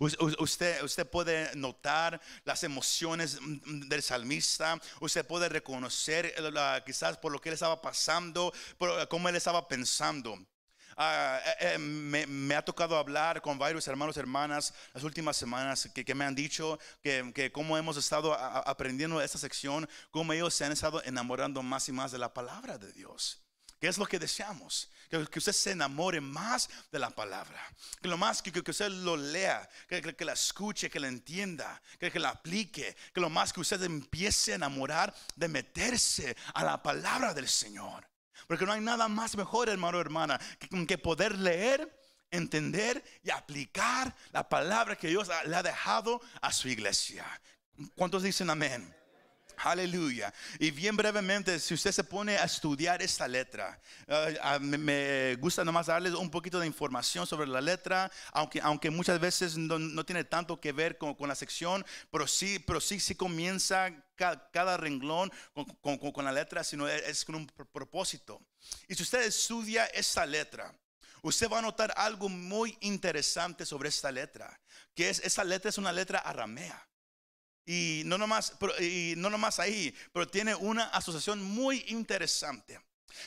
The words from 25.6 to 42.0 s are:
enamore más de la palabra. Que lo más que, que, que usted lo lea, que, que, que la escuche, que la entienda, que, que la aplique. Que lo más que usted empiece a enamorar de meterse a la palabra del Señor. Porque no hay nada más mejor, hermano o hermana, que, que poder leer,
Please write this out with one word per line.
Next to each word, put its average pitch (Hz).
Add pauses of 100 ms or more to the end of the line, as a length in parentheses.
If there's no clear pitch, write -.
enamore 160
más 165 (220)
de 151
la 123
palabra. 101 (380)
Que 180
lo 170
más 214
que, 190
que, 170
que 165
usted 202
lo 180
lea, 147 (160)
que, 175
que, 160
que 175
la 147
escuche, 185
que -
la 143
entienda, 135 (200)
que, 175
que 170
la 143
aplique. 165 (180)
Que 180
lo 170
más -
que 180
usted 180
empiece 175
a 202
enamorar 147 (220)
de 165
meterse 165 (180)
a 160
la 151
palabra 180
del 135
Señor. - (420)
Porque 170
no 196
hay 214
nada 226
más 220
mejor, 220
hermano 175
o -
hermana, 156 (180)
que, 175
que 185
poder 175
leer, 202 (300)